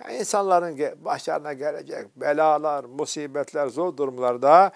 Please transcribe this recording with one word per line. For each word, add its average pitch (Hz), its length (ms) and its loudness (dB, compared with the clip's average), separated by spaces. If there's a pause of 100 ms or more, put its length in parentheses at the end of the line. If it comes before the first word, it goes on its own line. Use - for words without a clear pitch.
Yani - 120 -10
insanların 180 600 0
ge-, 143 280 -6
başlarına 151 480 -6
gelecek - 640 -8
belalar, 147 680 0
musibetler, 143 840 -6
zor 147 300 -4
durumlarda 131 800 4